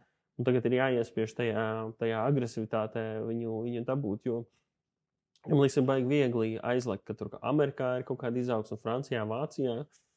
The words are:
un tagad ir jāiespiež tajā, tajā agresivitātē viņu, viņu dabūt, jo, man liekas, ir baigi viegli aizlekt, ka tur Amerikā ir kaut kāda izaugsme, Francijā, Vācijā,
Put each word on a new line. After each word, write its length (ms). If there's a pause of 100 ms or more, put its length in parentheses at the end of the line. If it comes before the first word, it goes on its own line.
(360)
un 80
tagad 240
ir 80
jāiespiež 560
tajā, 300 (340)
tajā 220 (100)
agresivitātē 760 (200)
viņu, 300 (100)
viņu 240
dabūt, 400
jo, 140 (1040)
man 140
liekas, 180
ir 80
baigi 220
viegli 400 (100)
aizlekt, 480
ka 80
tur 140 (100)
Amerikā 580
ir 60
kaut 160
kāda 160
izaugsme, 460
Francijā, 420
Vācijā, 600 (300)